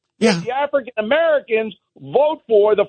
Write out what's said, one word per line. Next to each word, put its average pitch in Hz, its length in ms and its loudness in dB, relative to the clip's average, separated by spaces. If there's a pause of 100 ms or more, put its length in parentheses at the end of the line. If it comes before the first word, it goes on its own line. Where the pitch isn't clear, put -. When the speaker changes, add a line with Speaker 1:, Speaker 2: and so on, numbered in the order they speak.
(200)
Speaker 1:
Yeah. 202 200 2
Speaker 2:
The 214 120 -8
African 277 460 -4
Americans 226 800 -2 (240)
vote 262 480 -2
for 214 300 4
the 202 120 2